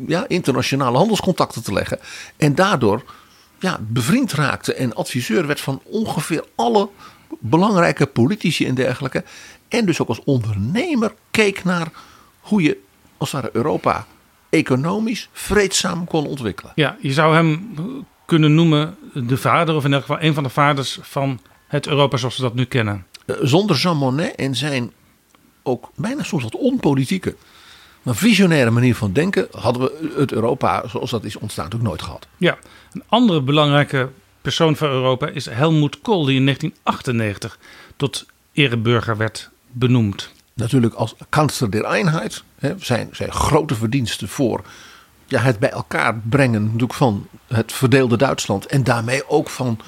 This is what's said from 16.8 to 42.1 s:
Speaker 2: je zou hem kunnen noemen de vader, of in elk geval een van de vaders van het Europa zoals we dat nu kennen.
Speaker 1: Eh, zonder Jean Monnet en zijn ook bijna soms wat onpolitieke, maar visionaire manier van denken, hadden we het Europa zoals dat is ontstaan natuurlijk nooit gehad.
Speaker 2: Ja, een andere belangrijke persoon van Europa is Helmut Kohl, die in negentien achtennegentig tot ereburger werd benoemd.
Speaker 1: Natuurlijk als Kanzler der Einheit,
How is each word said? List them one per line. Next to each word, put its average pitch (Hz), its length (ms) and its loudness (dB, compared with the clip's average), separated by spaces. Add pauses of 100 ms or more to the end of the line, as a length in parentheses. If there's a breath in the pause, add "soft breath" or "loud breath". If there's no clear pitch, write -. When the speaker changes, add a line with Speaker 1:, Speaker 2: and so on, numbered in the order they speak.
Speaker 2:
je 156 120 -2
zou 156 220 4
hem 165 400 2 (520)
kunnen 156 280 4
noemen 160 420 4 (160)
de 127 240 -2
vader, 156 380 2
of 147 100 0
in 143 80 2
elk 139 80 2
geval 143 220 -6
een 156 120 2
van 147 80 -2
de 135 60 -4
vaders 143 540 0
van 139 380 -4 (260 soft breath)
het 147 200 -4
Europa 143 300 2
zoals 123 200 -4
we 131 60 -8
dat 120 120 -2
nu 127 100 0
kennen. 104 420 -2 (200)
Speaker 1:
Eh, - 140 -6
zonder 165 360 2
Jean 165 200 0
Monnet 139 380 0
en 135 200 -4
zijn 131 380 -4 (720)
ook - 320 -6
bijna 226 280 -4
soms 165 200 -4
wat 110 120 -8
onpolitieke, 190 840 0 (680 loud breath)
maar 127 120 -2
visionaire 170 560 4
manier 120 240 4
van 101 180 -2
denken, 180 380 0
hadden 117 320 -2
we 151 340 -4
het 147 160 0
Europa 113 560 0
zoals - 220 -8
dat 107 140 -4
is 107 120 -10
ontstaan 98 280 -8
natuurlijk 107 260 -4
nooit 78 120 -6
gehad. - 240 -12 (100)
Speaker 2:
Ja, 170 220 0 (340 loud breath)
een - 160 -12
andere 214 320 4
belangrijke 143 680 2 (320)
persoon 156 360 2
van 156 120 -2
Europa 131 400 0
is 170 180 -8
Helmut 151 540 2
Kohl, 190 240 0
die 135 120 2
in 131 80 4
negentien 139 380 0
achtennegentig 113 760 -4 (380 loud breath)
tot - 300 -6 (260)
ereburger 117 640 2
werd 110 340 -6 (200)
benoemd. 120 600 0 (240)
Speaker 1:
Natuurlijk 113 400 0
als 113 200 -6 (140)
Kanzler 135 420 0
der 107 140 -2
Einheit, 180 580 -2 (160)